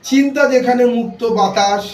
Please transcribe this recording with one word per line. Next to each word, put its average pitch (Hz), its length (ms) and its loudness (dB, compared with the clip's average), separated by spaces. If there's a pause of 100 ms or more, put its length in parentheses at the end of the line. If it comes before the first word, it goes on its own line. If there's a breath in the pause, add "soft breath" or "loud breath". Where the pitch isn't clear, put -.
(100)
চিন্তা 277 320 0 (100)
যেখানে 247 300 2 (140)
মুক্ত 214 260 -6 (160)
বাতাস 202 560 0